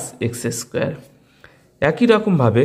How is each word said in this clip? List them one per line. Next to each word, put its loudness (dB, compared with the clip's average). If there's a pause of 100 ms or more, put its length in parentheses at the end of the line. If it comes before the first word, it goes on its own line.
(260)
এক্স -6 (180)
স্কয়ার। -6 (880)
একই 0
রকমভাবে 2